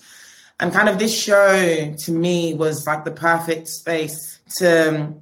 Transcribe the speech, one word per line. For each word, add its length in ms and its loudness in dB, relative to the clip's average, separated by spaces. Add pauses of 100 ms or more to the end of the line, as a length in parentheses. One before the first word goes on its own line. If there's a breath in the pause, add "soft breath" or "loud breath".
(600 loud breath)
And 120 -2
kind 160 2
of 120 0
this 200 -2
show, 760 2
to 140 -8
me, 420 0
was, 320 -2
like, 200 -4
the 60 -6
perfect 580 -2
space 680 -6 (180)
to 540 2 (100)